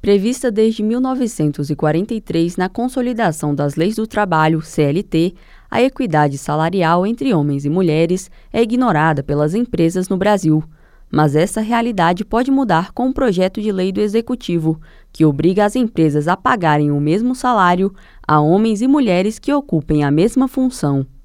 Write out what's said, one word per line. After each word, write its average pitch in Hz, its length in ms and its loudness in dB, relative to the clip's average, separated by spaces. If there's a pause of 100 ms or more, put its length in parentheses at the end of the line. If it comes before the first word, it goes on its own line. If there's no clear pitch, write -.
Prevista 214 460 0
desde 220 320 0
mil 233 180 0
novecentos 214 680 -2
e 143 40 -2
quarenta 160 380 -2
e 220 80 -6
três 170 360 -2
na 180 120 -2
Consolidação 233 840 -4
das 143 180 -2
Leis 190 220 0
do 220 100 -4
Trabalho, 160 560 0
C - 220 -2
L 147 180 0
T, 175 320 -2 (340)
a - 140 0
equidade 156 560 0
salarial 170 720 0
entre 233 260 -2
homens 143 320 0
e 143 60 -2
mulheres 170 580 0 (240)
é 220 80 0
ignorada 175 600 2
pelas 147 320 -2
empresas 185 520 -2
no 196 80 -2
Brasil. 180 480 2 (480)
Mas 151 240 2
essa 180 240 0
realidade 214 640 0
pode 247 280 -2
mudar 202 400 0
com 247 160 -4
um 262 40 0
projeto 185 480 0
de 208 120 -4
lei 190 200 -2
do 196 80 -4
Executivo, 196 800 -2 (320)
que 156 140 2
obriga 165 400 2
as 208 100 -2
empresas 160 520 0
a 180 100 0
pagarem 151 540 2
o 143 100 0
mesmo 208 320 0
salário 190 580 2 (360)
a 151 120 4
homens 202 440 2
e 262 40 2
mulheres 220 520 2
que - 120 -4
ocupem 156 520 0
a 143 80 2
mesma 220 360 2
função. 151 560 -2 (220)